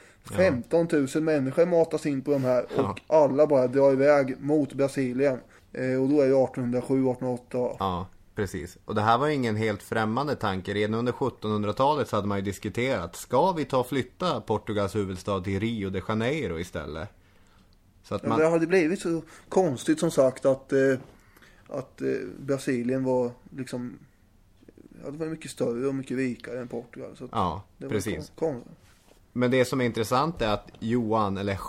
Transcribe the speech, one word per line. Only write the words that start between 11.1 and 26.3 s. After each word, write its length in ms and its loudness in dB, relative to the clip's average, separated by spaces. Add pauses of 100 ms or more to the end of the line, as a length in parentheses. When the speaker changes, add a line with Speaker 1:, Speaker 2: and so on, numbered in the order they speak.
Speaker 1:
sjuttonhundratalet 960 0
så 60 -4
hade 120 0
man 100 -2
ju 60 -4
diskuterat, 720 -4
ska 360 0
vi 140 -2
ta 140 0
och 80 -2
flytta 540 -2
Portugals 540 -2
huvudstad 460 -2
till 180 -2
Rio 300 -4
de 180 -4
Janeiro 520 -2
istället? 500 -8 (920)
Så 120 -8
att 60 -4
Speaker 2:
Men 80 -4
Speaker 1:
man 100 0
Speaker 2:
det 100 6
hade 180 2
blivit 340 2
så 200 -2 (280)
konstigt 500 2
som 120 0
sagt 340 2
att, 280 0
eh, 200 4 (760)
att, 340 -10
eh, 60 -2 (320)
Brasilien 640 -2
var 280 0 (260)
liksom, 360 -8 (1120)
ja, 80 -10
det 60 -12
var 100 -6
mycket 240 -10
större 360 -2
och 80 -2
mycket 220 -6
rikare 420 -4